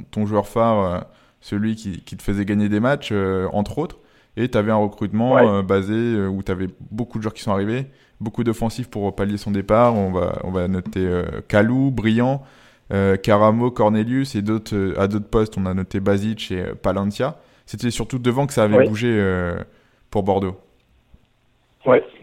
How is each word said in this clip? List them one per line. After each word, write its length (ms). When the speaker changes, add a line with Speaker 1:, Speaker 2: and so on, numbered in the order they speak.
Speaker 1:
ton 160
joueur 200
phare, 380
euh, 140
celui 360
qui, 260
qui 140
te 60
faisait 220
gagner 240
des 120
matchs, 320
euh, 400
entre 260
autres. 200
Et 120
t'avais 240
un 40
recrutement, 580
Speaker 2:
Ouais. 120
Speaker 1:
euh, 160
basé, 320
euh, 340
où 140
t'avais 240
beaucoup 280
de 40
joueurs 120
qui 80
sont 100
arrivés, 340
beaucoup 220
d'offensifs 480
pour 240
pallier 220
son 160
départ. 420
On 160
va, 320
on 80
va 180
noter, 380
euh, 160
Kalou, 460
Briand, 500
euh, 240
Karamo, 540
Cornelius 640
et 80
d'autres, 320
euh, 260
à 60
d'autres 220
postes, 280
on 100
a 80
noté 260
Basic 500
et, 100
euh, 140
Palencia. 600
C'était 240
surtout 280
devant 280
que 60
ça 120
avait 140
Speaker 2:
Oui. 100
Speaker 1:
bougé, 220
euh, 440
pour 140
Bordeaux. 320
Speaker 2:
Ouais, 160